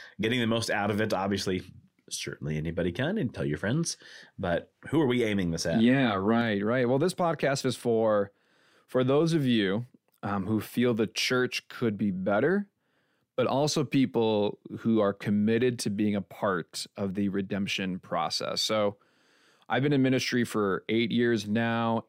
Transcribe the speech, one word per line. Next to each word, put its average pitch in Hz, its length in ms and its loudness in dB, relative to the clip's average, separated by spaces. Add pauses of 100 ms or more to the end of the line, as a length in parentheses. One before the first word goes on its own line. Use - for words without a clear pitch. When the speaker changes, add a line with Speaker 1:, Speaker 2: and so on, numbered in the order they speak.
(200)
Speaker 1:
Getting 117 220 0
the 113 40 0
most 113 240 0
out 104 220 0
of 104 80 0
it, 107 140 0
obviously, 95 500 -2 (460)
certainly - 480 -8
anybody 82 340 -2
can, 156 260 -4
and 165 160 -4
tell 71 120 -6
your 73 120 -2
friends. 131 380 -2 (420)
But 87 340 -2 (180)
who 135 100 2
are 143 80 4
we 123 160 2
aiming 101 280 0
this 82 140 -4
at? 87 160 2
Speaker 2:
Yeah, 123 340 4
right, 107 480 0
right. 120 240 0
Well, 131 120 2
this 180 140 0
podcast 156 520 -2
is 127 120 -2
for, 110 540 2 (560)
for 127 180 0
those 156 280 2
of 151 120 2
you, 110 400 2 (360)
um, 101 260 -4
who 110 120 0
feel 120 340 0
the 110 140 0
church - 600 -2
could 113 280 -2
be 101 140 0
better, 107 560 0 (680)
but 123 100 2
also 147 380 0
people 110 760 2 (200)
who 113 200 2
are 101 140 4
committed 113 680 2
to - 100 -4
being 104 260 0
a 101 60 -2
part - 640 -4 (120)
of 101 160 -4
the 101 160 -2
redemption 95 680 -4
process. - 640 -4
So 104 360 0 (720)
I've 127 120 2
been 147 100 2
in 135 80 4
ministry 127 440 2
for 101 440 0
eight 113 220 0
years 117 360 2
now, 113 600 0